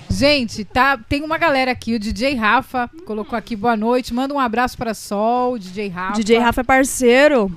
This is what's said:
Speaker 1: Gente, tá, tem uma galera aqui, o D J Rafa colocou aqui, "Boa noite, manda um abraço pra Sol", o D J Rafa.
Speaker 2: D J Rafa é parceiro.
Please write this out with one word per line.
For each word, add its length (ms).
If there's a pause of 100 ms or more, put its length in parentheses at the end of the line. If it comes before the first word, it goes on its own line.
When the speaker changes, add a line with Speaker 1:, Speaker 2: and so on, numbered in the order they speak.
(100)
Speaker 1:
Gente, 540
tá, 340 (100)
tem 140
uma 160
galera 320
aqui, 240
o 60
D 120
J 220
Rafa 560 (160)
colocou 320
aqui, 180
"Boa 200
noite, 360
manda 220
um 60
abraço 360
pra 160
Sol", 600
o 40
D 120
J 180
Rafa. 300
Speaker 2:
D 60
J 160
Rafa 200
é 40
parceiro. 920